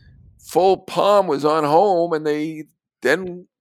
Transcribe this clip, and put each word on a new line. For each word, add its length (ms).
full 380
palm 500
was 200
on 180
home, 480
and 140
they, 380
then 480